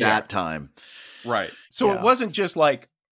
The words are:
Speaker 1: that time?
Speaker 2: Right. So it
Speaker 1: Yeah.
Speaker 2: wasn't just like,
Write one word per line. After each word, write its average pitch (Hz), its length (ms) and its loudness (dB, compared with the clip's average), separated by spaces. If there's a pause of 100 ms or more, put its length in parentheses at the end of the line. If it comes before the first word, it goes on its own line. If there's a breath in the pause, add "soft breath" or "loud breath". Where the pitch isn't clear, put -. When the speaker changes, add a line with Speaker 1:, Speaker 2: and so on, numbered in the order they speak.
(200)
Speaker 1:
that - 100 -10
time? 80 400 -4 (560 loud breath)
Speaker 2:
Right. 107 240 -2 (220 loud breath)
So 220 200 2
it 196 40 0
Speaker 1:
Yeah. 185 80 -6
Speaker 2:
wasn't 240 300 2
just 196 220 -2
like, 147 340 2 (220)